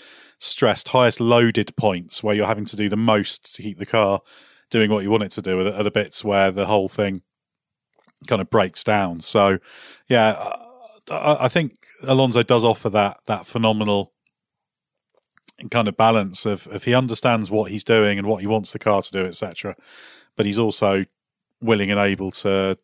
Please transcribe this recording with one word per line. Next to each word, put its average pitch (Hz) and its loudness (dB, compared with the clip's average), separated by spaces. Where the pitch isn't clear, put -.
stressed, - -2
highest 123 2
loaded 117 2
points 90 -4
where 107 0
you're 104 0
having 104 -2
to - -8
do 104 -2
the 104 -4
most 110 0
to - -8
keep 95 -12
the 98 -8
car 101 2
doing 110 2
what 104 0
you 98 -4
want 110 2
it 95 -8
to - -10
do 92 -2
are - 0
the, 98 -4
are 107 0
the 104 -2
bits - -2
where 98 2
the 95 -2
whole 98 2
thing 98 -4
kind 101 0
of - -10
breaks 95 0
down. 95 -2
So, 98 2
yeah, 110 4
I, - -12
I, 151 0
I 127 2
think - -4
Alonso 131 2
does 117 4
offer 113 2
that, 101 0
that 101 -6
phenomenal 107 -2
kind 117 0
of 98 -6
balance 110 2
of, 104 -4
of 101 -12
he 120 -2
understands 117 0
what 101 -2
he's 104 -8
doing 104 2
and 101 -6
what 104 -2
he 101 -6
wants 107 -2
the 107 -10
car 104 0
to - -6
do, 95 -4
et 90 -8
cetera, 95 -10
but 110 2
he's 101 -2
also 101 0
willing 104 0
and 101 0
able 98 0
to, 95 0